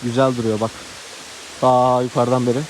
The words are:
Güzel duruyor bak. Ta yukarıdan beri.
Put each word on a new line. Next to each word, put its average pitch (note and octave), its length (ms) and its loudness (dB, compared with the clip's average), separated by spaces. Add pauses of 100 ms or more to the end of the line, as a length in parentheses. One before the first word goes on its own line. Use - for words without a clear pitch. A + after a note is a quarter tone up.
Güzel B2 340 2
duruyor A2 220 0
bak. A2 120 -2 (880)
Ta B2+ 400 4
yukarıdan B2 460 2
beri. B2 120 2 (100)